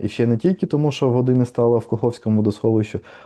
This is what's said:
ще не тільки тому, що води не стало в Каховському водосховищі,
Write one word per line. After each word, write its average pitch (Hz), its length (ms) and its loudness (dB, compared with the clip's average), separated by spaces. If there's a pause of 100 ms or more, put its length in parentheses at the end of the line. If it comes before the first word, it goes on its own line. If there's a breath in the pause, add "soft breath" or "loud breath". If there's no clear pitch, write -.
ще 117 200 -2
не 117 100 2
тільки 180 300 -2
тому, 147 260 0
що 139 160 -2
води 127 260 2
не 127 120 2
стало 120 320 2
в 110 100 -6
Каховському 113 480 -2
водосховищі, 107 640 0 (260 loud breath)